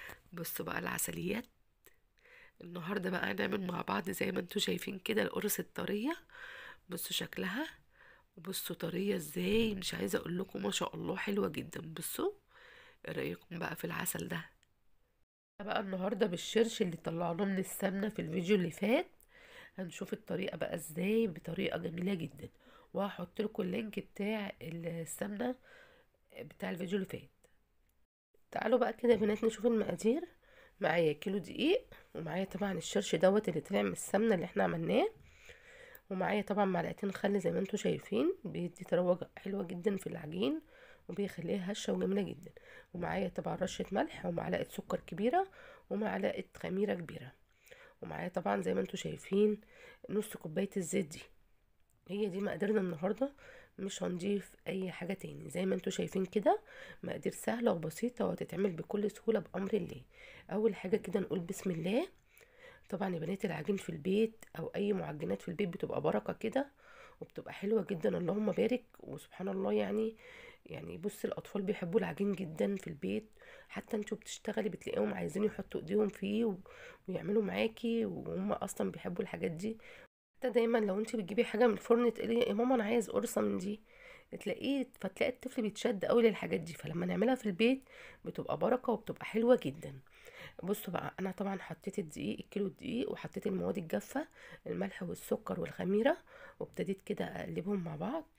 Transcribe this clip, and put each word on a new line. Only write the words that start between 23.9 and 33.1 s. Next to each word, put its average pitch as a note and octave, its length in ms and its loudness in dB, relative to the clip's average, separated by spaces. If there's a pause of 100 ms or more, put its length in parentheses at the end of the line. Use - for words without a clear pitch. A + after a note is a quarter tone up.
بتاع G#3 520 -4 (100)
السمنه E3+ 960 -4 (840)
بتاع F#3 280 -6
الفيديو F3+ 280 -4
اللي F#3+ 120 -2
فات. - 200 -10 (1200)
تعالوا A#3+ 280 4
بقى A#3 140 2
كده A#3+ 180 4
يا A3+ 60 8
بنات G#3 260 2
نشوف A3 220 2
المقادير. A3+ 560 4 (600)
معايا E3 320 6
كيلو F#3+ 240 -2
دقيق، D#4 480 2 (300)
ومعايا E3 300 -2
طبعًا G3 280 -2
الشرش - 420 0